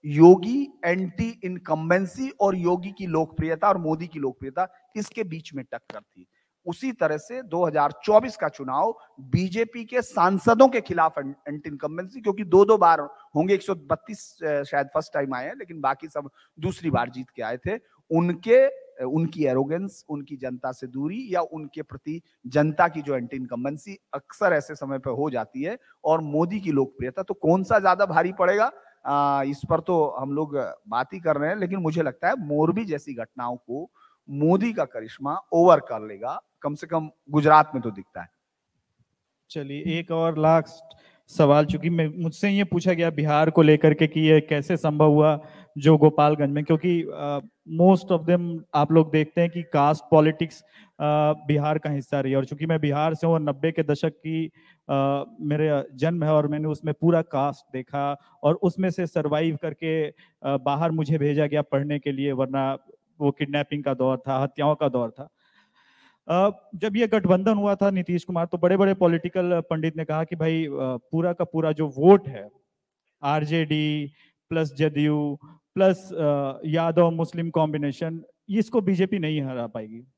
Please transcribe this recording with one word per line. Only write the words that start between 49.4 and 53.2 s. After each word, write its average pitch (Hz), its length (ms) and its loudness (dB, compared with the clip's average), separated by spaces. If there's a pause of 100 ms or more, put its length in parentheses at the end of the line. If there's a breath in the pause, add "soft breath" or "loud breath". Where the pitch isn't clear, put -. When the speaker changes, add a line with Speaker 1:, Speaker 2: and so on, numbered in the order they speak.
Speaker 2:
हैं 170 80 0
कि 170 140 -8
caste 151 480 0
politics, 156 500 2
अ, - 60 -20 (800 soft breath)
बिहार 151 300 0
का 156 120 -6
हिस्सा 139 300 -4
रही 135 120 -2
है, 135 60 0
और 135 80 0
चूंकि 147 200 -8
मैं 160 140 0
बिहार 151 340 -2
से 160 140 -4